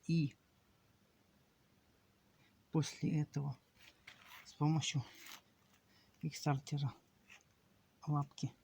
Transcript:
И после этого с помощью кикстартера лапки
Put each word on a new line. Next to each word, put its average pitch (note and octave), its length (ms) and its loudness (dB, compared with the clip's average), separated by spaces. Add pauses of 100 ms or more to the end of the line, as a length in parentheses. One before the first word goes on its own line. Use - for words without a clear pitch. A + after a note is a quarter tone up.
И E3 280 2 (2500)
после D#3 480 2
этого C#3+ 360 -4 (880)
с - 120 -20
помощью D3 500 2 (1120)
кикстартера C#3+ 760 -2 (1120)
лапки C#3+ 460 -2 (120)